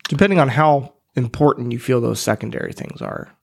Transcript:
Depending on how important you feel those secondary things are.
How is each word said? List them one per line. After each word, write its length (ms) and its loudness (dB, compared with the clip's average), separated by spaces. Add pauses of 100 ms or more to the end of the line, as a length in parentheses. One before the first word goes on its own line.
Depending 320 2
on 80 6
how 460 2 (220)
important 580 0
you 60 -6
feel 220 0
those 200 -2
secondary 520 -4
things 280 -14
are. 280 -10 (140)